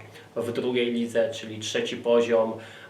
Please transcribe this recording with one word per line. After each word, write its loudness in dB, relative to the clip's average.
w -2
drugiej 0
lidze, 2
czyli -10
trzeci -2
poziom. 4